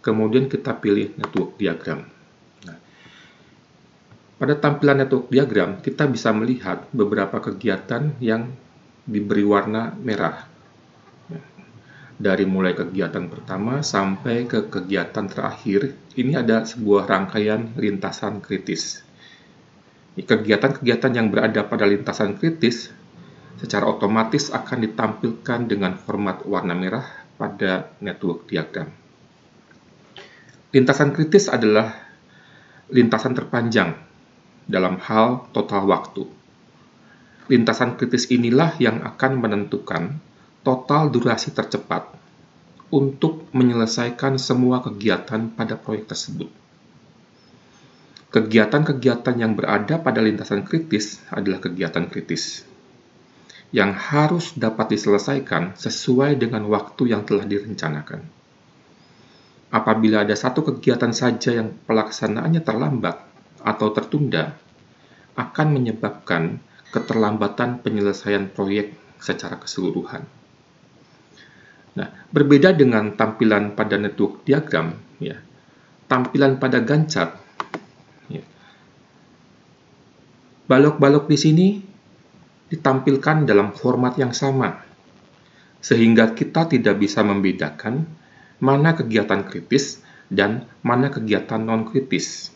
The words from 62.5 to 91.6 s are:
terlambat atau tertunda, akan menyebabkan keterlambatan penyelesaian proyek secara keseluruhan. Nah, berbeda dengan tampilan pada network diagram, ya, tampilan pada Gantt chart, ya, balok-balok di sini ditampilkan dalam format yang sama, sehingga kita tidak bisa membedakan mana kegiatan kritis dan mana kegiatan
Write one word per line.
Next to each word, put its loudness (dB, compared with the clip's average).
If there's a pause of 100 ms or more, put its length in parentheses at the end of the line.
terlambat -2 (400)
atau 0
tertunda, -2 (800)
akan -2
menyebabkan -4 (320)
keterlambatan -2
penyelesaian -2
proyek -4 (240)
secara -8
keseluruhan. -6 (1700)
Nah, -8 (240)
berbeda 8
dengan 4
tampilan 2
pada 0
network -2
diagram, 0 (240)
ya, -8 (720)
tampilan 2
pada 0
Gantt 2
chart, -2 (960)
ya, -10 (2250)
balok-balok 6
di 4
sini 6 (1000)
ditampilkan 2
dalam 4
format 0
yang -2
sama, -2 (960)
sehingga 6
kita 0
tidak 2
bisa 2
membedakan -2 (560)
mana 4
kegiatan 0
kritis -2 (240)
dan 0 (160)
mana 2
kegiatan -2